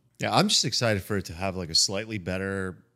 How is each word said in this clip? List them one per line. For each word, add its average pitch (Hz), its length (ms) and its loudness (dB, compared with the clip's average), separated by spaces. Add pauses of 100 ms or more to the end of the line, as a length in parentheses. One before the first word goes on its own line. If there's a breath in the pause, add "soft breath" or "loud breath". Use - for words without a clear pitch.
(180)
Yeah, 107 160 0
I'm 180 140 6
just - 160 2
excited 113 400 0
for 107 120 -2
it 92 100 0
to - 80 -12
have, 90 220 -4
like, 87 140 -6
a 82 40 -2
slightly 110 440 0
better, 95 580 -4 (200)